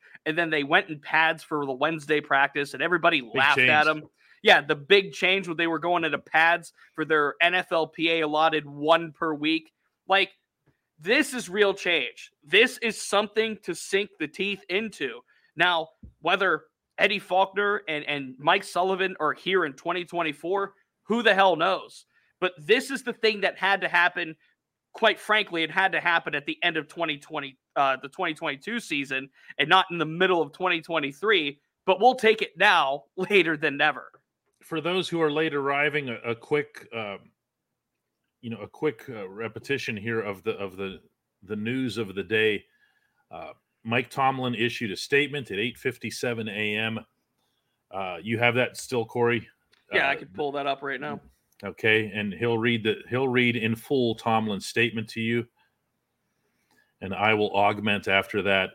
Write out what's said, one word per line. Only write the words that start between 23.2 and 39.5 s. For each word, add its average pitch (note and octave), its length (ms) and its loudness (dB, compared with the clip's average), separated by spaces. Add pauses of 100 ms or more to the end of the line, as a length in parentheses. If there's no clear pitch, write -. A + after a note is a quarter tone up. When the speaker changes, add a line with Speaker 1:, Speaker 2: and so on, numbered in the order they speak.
Speaker 1:
that F#3 180 -2
had F#3+ 220 2
to F3+ 80 -2
happen. F3 480 0 (560)
Quite G#3+ 280 2
frankly, G3+ 420 0
it D#3 80 -2
had F#3 220 2
to D#3+ 80 0
happen E3 340 0
at D3 120 -4
the D#3+ 160 -6
end E3+ 140 0
of D3 120 -6
twenty D#3 300 -4
twenty, C#3 400 -10 (180)
uh, C3+ 260 2
the C#3 60 -12
twenty E3+ 260 -4
twenty-two D#3+ 460 -6
season, C3+ 480 -6 (300)
and C#3+ 100 0
not F3+ 220 6
in E3+ 80 -6
the D#3 60 0
middle E3+ 380 2
of C#3+ 100 -8
twenty F3+ 280 -2
twenty-three. D#3 800 -2 (260)
But F#3 140 2
we'll B3 160 6
take A3 260 4
it - 140 -8
now, D#3+ 540 4
<laughs> - 60 -20
later F3+ 400 2
than C#3+ 200 -2
never. C#3+ 340 0 (520)
Speaker 2:
For D#3+ 180 -8
those F3 280 -2
who E3+ 140 -2
are D3+ 80 4
late D#3 240 0
arriving, C#3+ 540 0
a, A2+ 80 -6
a A#2 180 -6
quick, - 600 -6
um, G2+ 360 -10 (1080)
you A#2 100 -12
know, A2 80 -10
a G2+ 100 -12
quick, - 400 -6
uh, G#2+ 200 -12
repetition A2+ 680 -6